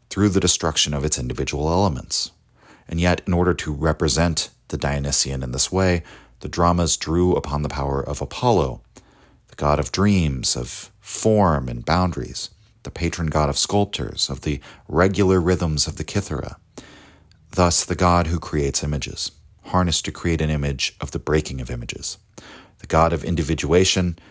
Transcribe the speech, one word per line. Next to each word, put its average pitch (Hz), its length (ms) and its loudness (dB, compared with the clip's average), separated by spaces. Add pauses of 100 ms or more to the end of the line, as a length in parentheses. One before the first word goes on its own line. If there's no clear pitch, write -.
through 104 200 2
the 92 100 2
destruction 82 540 0
of 71 100 -2
its 73 140 0
individual 67 500 -4
elements. 87 640 0 (560)
And 85 140 -2
yet, 87 260 4
in 92 60 0
order 87 220 4
to - 180 -6
represent 78 800 0 (160)
the 78 100 -4
Dionysian 69 640 -2
in 64 80 -6
this 65 200 -2
way, 92 320 2 (360)
the - 80 -10
dramas 87 480 2
drew 87 380 2
upon 71 300 -2
the 71 60 -2
power 69 300 -2
of 69 220 -6
Apollo, 76 600 0 (640)
the - 80 -20
god 73 240 2
of 78 120 -4
dreams, 87 640 2
of - 360 -8 (100)
form 90 680 2
and 58 160 -8
boundaries, 82 680 -2 (320)
the - 80 -12
patron 85 360 -4
god 76 220 2
of 73 80 -4
sculptors, - 720 -2
of 69 120 -8
the 71 200 -4 (260)
regular 92 540 4
rhythms 82 460 0
of 80 100 -8
the 76 80 -6
Kythera. - 500 -6 (960)
Thus, 87 320 2
the 87 120 -4
god 87 320 4
who 82 120 -2
creates 71 440 -2
images, - 480 -6 (340)
harnessed 90 400 0
to 80 80 -6
create 85 260 -2
an 76 100 0
image 71 520 -2
of - 100 -8
the - 80 -6
breaking 73 400 0
of 62 100 -8
images. - 480 -10 (600)
The - 80 -16
god 82 240 4
of 82 140 -2
individuation 85 920 2 (140)